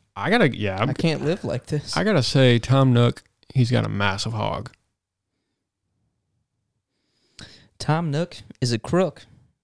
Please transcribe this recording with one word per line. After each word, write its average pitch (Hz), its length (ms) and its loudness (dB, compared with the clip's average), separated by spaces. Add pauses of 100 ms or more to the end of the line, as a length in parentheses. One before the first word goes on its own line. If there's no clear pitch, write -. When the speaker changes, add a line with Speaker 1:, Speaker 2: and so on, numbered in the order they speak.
(160)
Speaker 1:
I 110 160 -4
gotta, 196 260 2
yeah, 98 240 -4
I'm, 123 80 -2
Speaker 2:
I 151 40 -2
can't 160 300 -2
live 160 200 -4
like - 240 -6
this." - 280 -6
Speaker 1:
I - 80 0
gotta 190 200 2
say, 127 340 4
Tom 131 360 4
Nook, 120 280 2 (320)
he's 123 160 2
got 120 160 0
a 104 40 -4
massive 101 440 -2
hog. 107 380 -6 (3000)
Speaker 2:
Tom 160 320 -2
Nook 160 260 -4 (240)
is 123 100 0
a 113 80 -2
crook. 175 460 -2 (380)